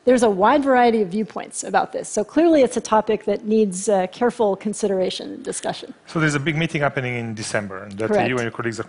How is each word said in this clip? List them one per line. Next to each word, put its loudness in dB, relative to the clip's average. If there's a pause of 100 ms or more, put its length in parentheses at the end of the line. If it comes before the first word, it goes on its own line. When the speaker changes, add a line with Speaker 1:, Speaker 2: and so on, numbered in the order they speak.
Speaker 1:
there's 4
a 6
wide 4
variety 4
of 0
viewpoints -6
about 0
this. -8
So -2
clearly 4
it's 2
a 0
topic 0
that -4
needs, 0
uh, 2
careful 0
consideration -4
and -16
discussion. -8 (120)
Speaker 2:
So -4
there's 2
a 0
big -2
meeting -2
happening -2
in -6
December -6
that -4
Speaker 1:
Correct. 0
Speaker 2:
you -2
and 0
your -4
colleagues -6
are -8